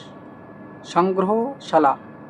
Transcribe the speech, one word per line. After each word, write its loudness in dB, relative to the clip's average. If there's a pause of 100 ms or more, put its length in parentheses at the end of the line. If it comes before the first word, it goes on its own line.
(840)
সংগ্রহশালা 2 (320)